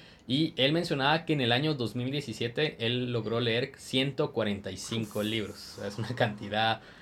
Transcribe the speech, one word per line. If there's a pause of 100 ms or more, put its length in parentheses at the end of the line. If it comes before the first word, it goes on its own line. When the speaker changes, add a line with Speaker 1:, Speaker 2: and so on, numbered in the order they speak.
(280)
Speaker 1:
y
él
mencionaba
que
en
el
año
dos
mil
diecisiete
él
logró
leer
ciento
cuarenta
y
cinco
Speaker 2:
Uf.
Speaker 1:
libros,
o
sea,
es
una
cantidad (220)